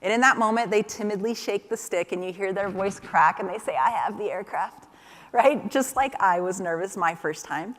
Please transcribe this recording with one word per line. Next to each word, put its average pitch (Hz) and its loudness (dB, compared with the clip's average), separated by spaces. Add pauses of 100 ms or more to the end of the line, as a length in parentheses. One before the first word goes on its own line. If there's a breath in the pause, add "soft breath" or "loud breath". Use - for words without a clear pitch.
And 185 0
in 233 2
that 247 6
moment, 220 2
they 214 4
timidly 214 -4
shake 202 -4
the 226 -4
stick, 175 -4
and 180 -4
you 185 -6
hear 190 -4
their 196 -2
voice 190 -4
crack, 160 2
and - -4
they 214 -6
say, - -4
I 135 2
have 202 -4
the 202 -4
aircraft, 185 -6 (440 loud breath)
right? 240 4
Just 262 0
like 269 0
I 180 4
was 185 -2
nervous 180 -4
my 170 0
first 156 -6
time. 165 -6